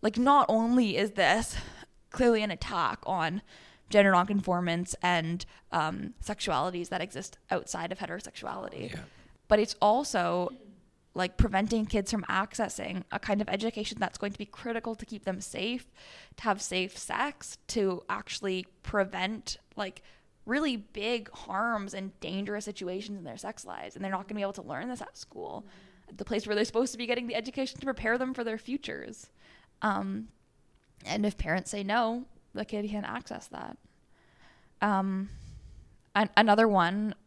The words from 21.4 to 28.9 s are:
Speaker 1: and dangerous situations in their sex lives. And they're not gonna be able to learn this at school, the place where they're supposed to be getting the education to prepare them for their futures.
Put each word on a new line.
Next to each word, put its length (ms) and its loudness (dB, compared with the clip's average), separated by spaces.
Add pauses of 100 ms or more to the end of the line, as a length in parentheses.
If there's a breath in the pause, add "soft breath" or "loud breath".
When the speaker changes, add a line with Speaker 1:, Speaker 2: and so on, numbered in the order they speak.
Speaker 1:
and 260 -8
dangerous 460 -4
situations 520 -6
in 60 -12
their 140 -12
sex 260 -12
lives. 320 -12
And 80 -8
they're 80 -4
not 160 -6
gonna 120 -6
be 20 0
able 120 -2
to 100 -12
learn 260 -6
this 120 -8
at 140 -14
school, 500 -12 (480 loud breath)
the 120 -10
place 200 -2
where 100 -2
they're 100 4
supposed 260 0
to 60 -10
be 80 -6
getting 220 -2
the 80 -4
education 440 -4
to 60 -8
prepare 320 0
them 160 -2
for 100 -6
their 140 -4
futures. 720 -8 (520 soft breath)